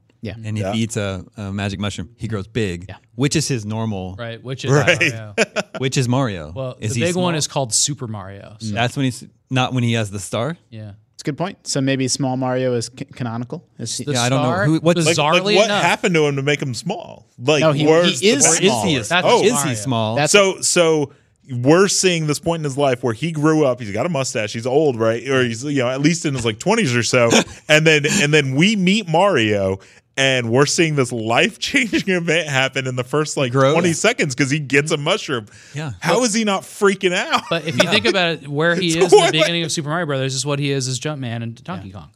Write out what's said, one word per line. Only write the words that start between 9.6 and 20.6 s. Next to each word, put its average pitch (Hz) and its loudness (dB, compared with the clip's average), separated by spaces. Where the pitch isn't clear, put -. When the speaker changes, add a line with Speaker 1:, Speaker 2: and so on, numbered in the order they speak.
Speaker 2:
when 127 0
he 117 2
has 110 -2
the 101 -8
star? 120 -6
Speaker 4:
Yeah. 107 -16
Speaker 1:
It's - -20
a - -10
good 147 -6
point. 180 -8
So 143 -2
maybe 135 0
small 131 -2
Mario 127 0
is 117 -4
c-, - -12
canonical. 120 -8
Is - -8
he 123 -8
Speaker 4:
The 147 -4
Speaker 2:
Yeah, 123 0
I 120 2
don't 135 0
know. 123 0
Speaker 4:
star, 117 0
Speaker 2:
Who, 156 2
what's 165 2
Speaker 3:
Like, 165 4
Speaker 4:
bizarrely 160 4
Speaker 3:
like, 208 2
what 208 6
Speaker 4:
enough. 202 0
Speaker 3:
happened 190 2
to 156 4
him 143 0
to 139 -4
make 147 0
him 135 -4
small? - -10
Like, 139 2
Speaker 1:
No, 156 4
he, 147 2
Speaker 3:
where's 170 4
Speaker 1:
he 190 6
is 269 4
Speaker 3:
the 185 6
Speaker 2:
Or 160 4
is 170 0
he 175 4
Speaker 1:
small. 214 2
Speaker 2:
a 117 -2
Speaker 4:
That's 170 0
Speaker 3:
Oh. 214 6
Speaker 2:
is 214 4
Speaker 4:
Mario. 143 0
Speaker 2:
he 120 -2
small? 113 -2
Speaker 1:
That's 147 0
Speaker 3:
So, 190 4